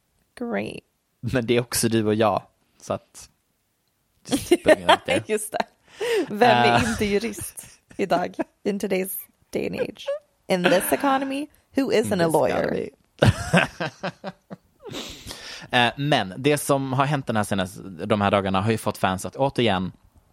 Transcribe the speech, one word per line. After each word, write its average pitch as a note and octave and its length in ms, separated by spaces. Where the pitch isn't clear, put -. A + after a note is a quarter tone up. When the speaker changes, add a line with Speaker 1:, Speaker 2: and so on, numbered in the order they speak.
Speaker 1:
Great. G#3+ 420
Speaker 2:
Men A#2+ 260
det A#2+ 100
är A#2 40
också - 280
du A2 180
och G#2+ 80
jag, G#2+ 280
så - 100
att... - 360
Just - 360
bring - 180
it C#4+ 80
out - 160
there. C4+ 180
Speaker 1:
<laughs> G#3+ 80
Just G#3 200
det. - 120
Vem G3+ 120
är A#2+ 180
Speaker 2:
Eh. A3 140
Speaker 1:
inte A3 140
jurist G3+ 640
idag? F3+ 400
In G3+ 160
today's F#3+ 300
day - 160
and F3+ 140
age. - 260
In F3+ 180
this G3+ 280
economy, C#4 540
who C4+ 160
isn't A3 200
a - 20
Speaker 2:
In F#3 40
this E3 140
Speaker 1:
lawyer? C#3 300
Speaker 2:
economy. - 280
<laughs> - 1120
Eh, A#2+ 260
men C3+ 420
det C#3+ 200
som C3+ 340
har C3+ 120
hänt C#3 220
den A2+ 100
här G#2 80
senaste, F#2+ 380
de G2 380
här G2+ 100
dagarna F#2+ 300
har A2 100
ju A2 80
fått - 200
fans F#2 280
att - 100
återigen A2 560